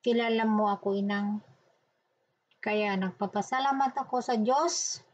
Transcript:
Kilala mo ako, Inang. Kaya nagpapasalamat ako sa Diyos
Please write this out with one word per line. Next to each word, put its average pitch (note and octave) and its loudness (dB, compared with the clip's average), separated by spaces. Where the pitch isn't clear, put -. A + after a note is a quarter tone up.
Kilala A#3 2
mo G#3+ 2
ako, G3+ -2
Inang. G3+ -2
Kaya G#3 0
nagpapasalamat C4 0
ako B3 -2
sa A#3+ 0
Diyos C4+ 0